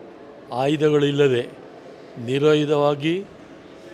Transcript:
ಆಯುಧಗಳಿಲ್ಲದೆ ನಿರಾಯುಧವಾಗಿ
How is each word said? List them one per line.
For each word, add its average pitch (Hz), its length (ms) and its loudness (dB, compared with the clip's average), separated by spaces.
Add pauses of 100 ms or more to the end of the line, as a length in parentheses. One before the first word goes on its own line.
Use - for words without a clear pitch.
(520)
ಆಯುಧಗಳಿಲ್ಲದೆ 143 960 2 (800)
ನಿರಾಯುಧವಾಗಿ 147 960 0 (680)